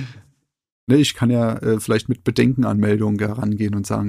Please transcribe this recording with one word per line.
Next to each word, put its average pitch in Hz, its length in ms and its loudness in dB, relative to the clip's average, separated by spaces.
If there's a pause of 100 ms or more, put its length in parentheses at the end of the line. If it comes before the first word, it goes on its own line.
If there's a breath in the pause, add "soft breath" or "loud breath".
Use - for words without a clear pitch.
(880 loud breath)
Ne, 127 100 4
ich 147 160 2
kann 120 160 0
ja, 117 300 0
äh, 113 200 0
vielleicht 110 300 -2
mit - 160 -4
Bedenkenanmeldungen 107 920 2
da 104 160 -2
rangehen 107 400 -2
und 101 120 -4
sagen, 107 220 -2